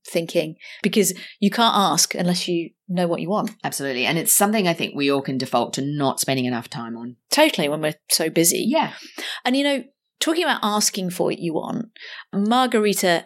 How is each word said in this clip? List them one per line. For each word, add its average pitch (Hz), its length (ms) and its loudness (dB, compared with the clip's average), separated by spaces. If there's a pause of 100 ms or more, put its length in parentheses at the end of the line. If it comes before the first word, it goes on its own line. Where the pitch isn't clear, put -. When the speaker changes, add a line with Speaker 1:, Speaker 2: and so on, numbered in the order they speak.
Speaker 1:
thinking, 165 480 -2 (260)
because 190 320 2 (260)
you 202 120 4
can't 226 240 4
ask 175 400 2
unless 175 320 0
you 170 240 -2 (160)
know 180 200 0
what 170 140 0
you 160 80 -4
want. 214 220 0 (120)
Speaker 2:
Absolutely. 135 440 -2
And 147 100 2
it's - 160 0
something 202 340 4
I 170 60 2
think - 220 -4
we 139 160 2
all 139 100 2
can 139 160 -4
default 127 360 0
to - 100 -4
not 143 360 -2
spending 131 260 0
enough 120 220 -4
time 117 300 -10
on. 120 200 -12 (120)
Speaker 1:
Totally, 285 400 2
when 151 140 -2
we're 151 100 0 (160)
so 160 220 0
busy. 165 360 2
Speaker 2:
Yeah. 247 260 0 (520)
Speaker 1:
And, 254 100 0
you 277 80 2
know, 277 200 0 (360)
talking 330 240 0
about 285 200 0
asking 208 480 -2
for 175 160 -2
what 156 100 -2
you 165 160 -4
want, - 360 -6 (440)
Margarita 208 920 2